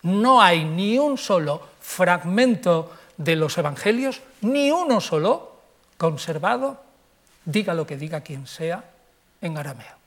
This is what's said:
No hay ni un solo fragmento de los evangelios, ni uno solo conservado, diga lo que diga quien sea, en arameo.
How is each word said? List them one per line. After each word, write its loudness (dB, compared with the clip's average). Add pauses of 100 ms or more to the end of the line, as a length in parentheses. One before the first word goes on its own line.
No 4
hay 6
ni 0
un 0
solo -2 (120)
fragmento 0 (240)
de 0
los -2
evangelios, -2 (200)
ni 2
uno 2
solo -2 (420)
conservado, -4 (680)
diga -2
lo -2
que -10
diga -8
quien -14
sea, -8 (580)
en -6
arameo. -14